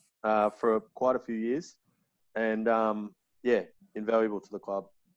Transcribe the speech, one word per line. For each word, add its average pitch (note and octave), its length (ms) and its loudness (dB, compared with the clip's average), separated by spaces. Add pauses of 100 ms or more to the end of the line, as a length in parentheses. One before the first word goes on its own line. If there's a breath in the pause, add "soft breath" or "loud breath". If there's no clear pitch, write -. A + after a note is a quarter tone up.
(240)
uh, G#2+ 280 2
for A2 280 0 (140)
quite B2+ 220 0
a A#2+ 40 -2
few A#2+ 160 -8
years. A#2+ 400 -4 (600)
And, A2 320 0
um, G#2+ 480 0 (260)
yeah, A#2+ 200 2 (340)
invaluable A2 460 0
to - 100 -20
the G#2 80 -8
club. G2 260 -6 (320)